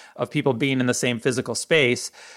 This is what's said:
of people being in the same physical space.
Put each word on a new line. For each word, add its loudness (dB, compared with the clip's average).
of -4
people 0
being 0
in 0
the 2
same 0
physical -2
space. 2